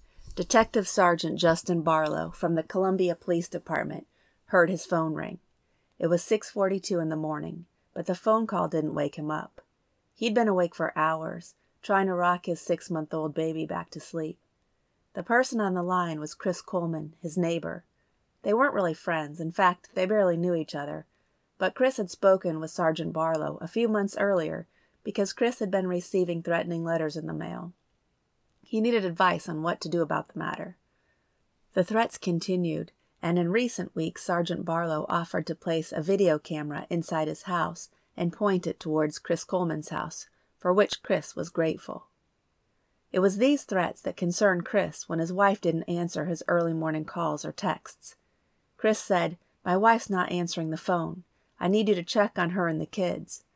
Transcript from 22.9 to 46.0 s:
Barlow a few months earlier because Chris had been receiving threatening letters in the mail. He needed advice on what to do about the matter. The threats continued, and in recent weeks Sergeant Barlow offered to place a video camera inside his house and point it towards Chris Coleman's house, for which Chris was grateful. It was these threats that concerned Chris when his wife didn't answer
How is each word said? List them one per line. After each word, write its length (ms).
Barlow 480
a 60
few 220
months 280
earlier 520
because 300
Chris 260
had 140
been 160
receiving 560
threatening 400
letters 320
in 100
the 80
mail. 380
He 220
needed 240
advice 420
on 140
what 180
to 80
do 140
about 260
the 100
matter. 380
The 100
threats 360
continued, 760
and 160
in 120
recent 460
weeks 260
Sergeant 440
Barlow 420
offered 380
to 80
place 360
a 120
video 360
camera 520
inside 380
his 160
house 440
and 160
point 360
it 120
towards 400
Chris 240
Coleman's 460
house, 400
for 120
which 320
Chris 320
was 140
grateful. 600
It 100
was 180
these 240
threats 400
that 160
concerned 480
Chris 420
when 100
his 140
wife 300
didn't 220
answer 420